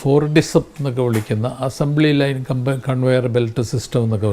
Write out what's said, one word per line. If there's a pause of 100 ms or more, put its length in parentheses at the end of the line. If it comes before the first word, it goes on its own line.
ഫോർഡിസം (140)
എന്നൊക്കെ
വിളിക്കുന്ന (200)
അസംബ്ലി (100)
ലൈൻ (120)
കമ്പ-, (120)
കൺവെയർ (120)
ബെൽറ്റ്
സിസ്റ്റം
എന്നൊക്കെ